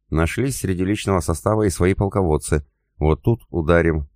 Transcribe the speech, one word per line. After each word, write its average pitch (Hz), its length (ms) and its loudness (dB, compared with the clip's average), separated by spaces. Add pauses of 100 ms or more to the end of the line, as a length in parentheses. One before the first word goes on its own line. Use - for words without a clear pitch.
Нашлись 110 480 -2
среди 92 280 -4
личного 98 340 0
состава 104 440 -2
и 104 60 2
свои 90 240 2
полководцы. 85 720 0 (320)
Вот 76 240 0
тут 117 280 0
ударим, 80 680 2